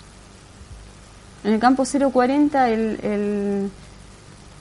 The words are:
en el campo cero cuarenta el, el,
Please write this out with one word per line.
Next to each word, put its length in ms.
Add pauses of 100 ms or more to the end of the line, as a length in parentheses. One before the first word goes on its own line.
(1400)
en 100
el 60
campo 240
cero 280
cuarenta 580
el, 340
el, 680 (880)